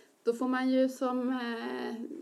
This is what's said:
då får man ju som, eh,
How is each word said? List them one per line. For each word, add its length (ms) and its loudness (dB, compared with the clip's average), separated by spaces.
då 100 2
får 160 -2
man 220 2
ju 180 6
som, 400 -2
eh, 640 -4